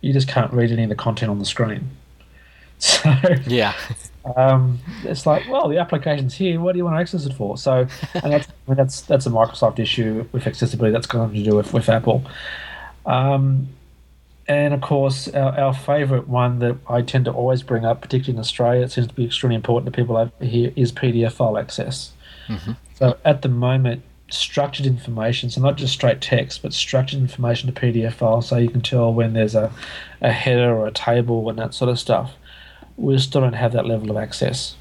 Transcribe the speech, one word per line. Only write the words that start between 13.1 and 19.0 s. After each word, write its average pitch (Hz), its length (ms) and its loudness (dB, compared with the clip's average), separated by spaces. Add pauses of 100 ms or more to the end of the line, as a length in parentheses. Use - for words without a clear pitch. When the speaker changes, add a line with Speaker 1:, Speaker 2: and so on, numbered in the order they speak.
Speaker 1:
and 147 260 2
of 135 80 -2
course, 139 460 0
our, 135 320 0
our 135 160 2
favourite 139 520 0
one 123 300 0
that 120 180 0 (140)
I 120 140 2
tend 127 220 0
to 113 60 -2
always 127 300 0
bring 117 240 -2
up, 117 160 0
particularly 135 360 -2
in - 20 -6
Australia, 120 420 0
it 123 100 -2
seems 120 140 0